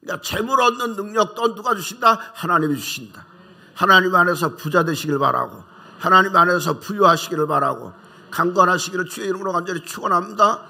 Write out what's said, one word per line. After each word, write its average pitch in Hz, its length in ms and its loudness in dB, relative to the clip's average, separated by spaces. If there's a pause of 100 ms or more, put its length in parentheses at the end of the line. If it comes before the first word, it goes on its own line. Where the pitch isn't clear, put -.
그러니까 - 200 -10
재물 254 400 -2
얻는 240 340 0
능력도 220 600 -2
누가 220 180 -4
주신다? 220 600 0
하나님이 156 420 0
주신다. 110 480 -12 (480)
하나님 185 400 4
안에서 170 420 2
부자 165 280 0
되시길 151 360 -2
바라고, 127 440 -2 (360)
하나님 185 360 4
안에서 170 440 2
부유하시기를 170 680 2
바라고, 135 460 -4 (380)
강건하시기를 180 720 0
주의 214 240 -10
이름으로 190 240 -6
간절히 175 300 -6
축원합니다. 202 880 0